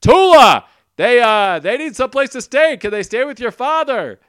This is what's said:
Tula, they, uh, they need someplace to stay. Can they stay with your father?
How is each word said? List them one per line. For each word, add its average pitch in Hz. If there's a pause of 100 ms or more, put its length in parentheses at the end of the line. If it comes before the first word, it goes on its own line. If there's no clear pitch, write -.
Tula, 294 (320)
they, 240
uh, 208
they 180
need 294
someplace 262
to 247
stay. 302
Can 202
they 208
stay 226
with 269
your 240
father? 254